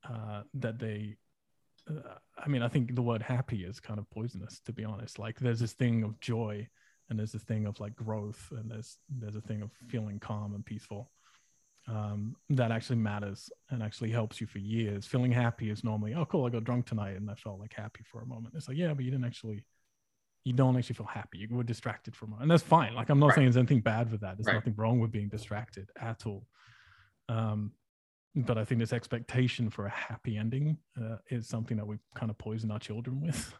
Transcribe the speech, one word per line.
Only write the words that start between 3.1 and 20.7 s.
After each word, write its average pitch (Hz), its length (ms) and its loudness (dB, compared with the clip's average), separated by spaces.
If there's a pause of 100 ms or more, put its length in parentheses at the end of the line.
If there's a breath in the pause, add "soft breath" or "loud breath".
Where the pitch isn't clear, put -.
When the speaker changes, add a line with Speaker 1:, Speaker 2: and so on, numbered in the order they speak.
Speaker 1:
happy 123 440 -2
is 92 140 -10
kind 104 200 -8
of 101 100 -10
poisonous, 107 520 -8
to 117 120 -10
be 113 120 -8
honest. 107 340 -8
Like, 110 200 -6
there's 117 200 2
this 117 140 0
thing 117 300 4
of 107 160 -4
joy, 110 480 -2 (420 soft breath)
and 110 100 -2
there's 107 120 -2
this 107 120 -8
thing 107 220 0
of, 104 140 -4
like, 107 160 -8
growth, 107 560 -6
and 110 200 -8
there's, 110 260 -12 (120)
there's 110 260 -8
a 107 60 -8
thing 107 200 -4
of 104 100 -8 (180)
feeling 107 300 -4
calm 104 360 -6
and 101 100 -8
peaceful, 107 460 -10 (760 soft breath)
um, 107 480 -4 (140)
that 127 220 6
actually 113 260 0
matters 104 520 -2 (220)
and 123 120 -2
actually 110 280 -4
helps 113 300 0
you 110 60 -6
for 107 120 -10
years. 104 480 -2
Feeling 127 240 4
happy 117 380 2
is 107 140 -4
normally, 107 300 0
"Oh, 160 120 0
cool, 143 200 2
I 120 40 2
got 113 140 -2
drunk 120 220 0
tonight 101 320 -4
and 104 140 -6
I 101 40 -8
felt, 98 240 -10
like, 107 140 -12
happy - 300 -12
for 117 180 -14
a 120 60 -10
moment." 120 280 -10
It's 156 120 -10
like, 131 100 -4
Yeah, 165 160 2
but 135 120 -2
you 127 60 -2
didn't 131 140 0
actually 113 400 -6 (800)
you 127 100 0
don't 127 220 6